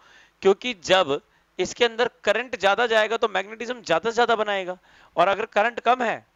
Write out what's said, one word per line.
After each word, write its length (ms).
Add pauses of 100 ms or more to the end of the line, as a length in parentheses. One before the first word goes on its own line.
(420)
क्योंकि 420
जब 360 (400)
इसके 260
अंदर 240 (140)
current 360
ज्यादा 280
जाएगा 300
तो 120
magnetism 520
ज्यादा 280
से 60
ज्यादा 200
बनाएगा, 420 (380)
और 120
अगर 200
current 320
कम 240
है 220 (100)